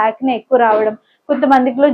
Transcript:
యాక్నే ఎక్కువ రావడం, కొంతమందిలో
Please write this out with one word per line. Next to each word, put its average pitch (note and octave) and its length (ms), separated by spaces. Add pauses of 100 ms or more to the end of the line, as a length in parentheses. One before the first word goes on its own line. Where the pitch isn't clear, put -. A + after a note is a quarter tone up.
యాక్నే A#3+ 340
ఎక్కువ B3+ 260
రావడం, G#3+ 300 (320)
కొంతమందిలో C4 680